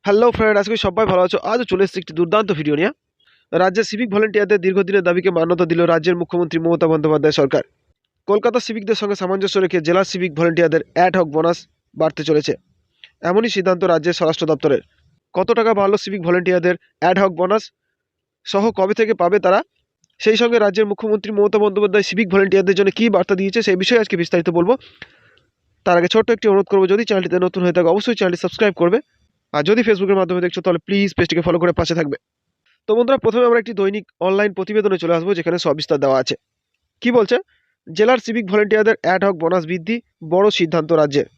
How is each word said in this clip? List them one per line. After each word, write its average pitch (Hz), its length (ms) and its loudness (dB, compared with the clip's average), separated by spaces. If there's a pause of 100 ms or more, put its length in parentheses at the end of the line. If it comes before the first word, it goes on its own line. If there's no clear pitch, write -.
হ্যালো 208 300 4
ফ্রেন্ড, 214 240 2
আশা 202 120 -2
করি 226 160 -2
সবাই 202 240 0
ভালো 180 140 2
আছো। 185 120 -2 (140)
আজও 240 200 -2
চলে 190 140 0
এসেছি 185 160 -8
একটি 160 180 -16
দুর্দান্ত 180 300 0 (100)
ভিডিও 147 200 0
নিয়ে। 208 120 0 (600)
রাজ্যের 185 380 0
সিভিক 214 240 -6
ভলেন্টিয়ারদের 208 520 0
দীর্ঘদিনের 190 420 0
দাবিকে 175 300 0
মান্যতা 170 340 0
দিল 170 100 2 (120)
রাজ্যের 165 280 0
মুখ্যমন্ত্রী 170 420 -4
মমতা 165 280 0
বন্দ্যোপাধ্যায় 151 480 2
সরকার। 139 240 2 (640)
কলকাতা 220 320 0
সিভিকদের 214 420 -4
সঙ্গে 202 200 -4
সামঞ্জস্য 190 380 -2
রেখে 180 280 0
জেলা 185 240 2
সিভিক 180 260 -6
ভলেন্টিয়ারদের 165 440 2 (140)
অ্যাডহক 180 400 2
বোনাস 160 220 0 (380)
বাড়তে 156 280 -2
চলেছে, 151 300 0 (760)
এমনই 220 260 0
সিদ্ধান্ত 185 280 0
রাজ্যের 165 360 0
স্বরাষ্ট্র 160 320 0
দপ্তরের। 139 300 0 (540)
কত 185 220 -2
টাকা 226 160 2
বাড়লো 202 240 2
সিভিক 196 240 -8
ভলেন্টিয়ারদের 180 540 0 (240)
অ্যাডহক 185 400 2
বোনাস 196 240 0 (840)
সহ 202 260 -2
কবে 196 220 0
থেকে 220 280 0
পাবে 180 180 2
তারা, 185 200 2 (600)
সেই 220 180 2
সঙ্গে 233 220 0
রাজ্যের 208 320 0
মুখ্যমন্ত্রী 214 400 -4
মমতা 208 280 2
বন্দ্যোপাধ্যায় 208 480 2
সিভিক 196 220 -2
ভলেন্টিয়ারদের 190 480 2
জন্য 196 180 2
কী 226 140 0
বার্তা 202 260 0
দিয়েছে, 196 260 -2
সেই 196 200 0
বিষয়ে 226 220 2
আজকে 202 140 -4
বিস্তারিত 170 320 0
বলবো। 175 240 2 (1120)
তার 175 120 4
আগে 175 160 2
ছোট্ট 220 180 2
একটি 226 160 -2
অনুরোধ 196 220 2
করবো, 190 180 4
যদি 208 180 0
চ্যানেলটিতে 185 340 -2
নতুন 180 240 -2
হয়ে 175 140 2
থাকে 170 160 2
অবশ্যই 208 240 -2
চ্যানেলটি 180 280 -2
সাবস্ক্রাইব 196 380 0
করবে, 190 160 2 (540)
আর 147 160 0
যদি 220 180 2
Facebook-এর 196 320 2
মাধ্যমে 180 260 -2
দেখছো 175 160 -6
তাহলে 170 240 0
প্লিজ 202 300 0
পেজটিকে 165 320 0
ফলো 175 120 0
করে - 140 0
পাশে 170 220 -2
থাকবে। 151 220 -4 (720)
তো - 60 0
বন্ধুরা, 247 280 2
প্রথমে 226 240 2
আমরা 233 140 4
একটি 220 120 -12
দৈনিক 196 320 -2 (140)
অনলাইন 196 340 0
প্রতিবেদনে 196 500 -2
চলে 170 140 2
আসবো, 175 160 -2
যেখানে 170 320 -2
সবিস্তার 151 380 0
দেওয়া 135 160 2
আছে। - 160 -4 (680)
কি 233 100 0
বলছে? 240 240 2 (520)
জেলার 220 320 2
সিভিক 226 320 -6
ভলেন্টিয়ারদের 208 500 0
অ্যাডহক 185 360 0
বোনাস 165 280 0
বৃদ্ধি, 175 300 -6 (380)
বড় 196 180 4
সিদ্ধান্ত 160 400 -2
রাজ্যের। 147 360 2 (100)